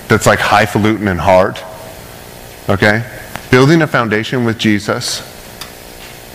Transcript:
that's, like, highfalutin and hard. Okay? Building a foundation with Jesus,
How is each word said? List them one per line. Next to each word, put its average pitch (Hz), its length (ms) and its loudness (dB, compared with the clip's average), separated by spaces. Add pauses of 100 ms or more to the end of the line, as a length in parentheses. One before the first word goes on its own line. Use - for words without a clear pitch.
that's, 107 180 2
like, 107 140 4
highfalutin 107 720 0
and 90 100 -2
hard. 95 400 2 (1080)
Okay? 107 360 2 (460)
Building 139 320 6
a 147 60 0
foundation 117 560 -2
with 113 140 -2
Jesus, 110 600 -2 (1160)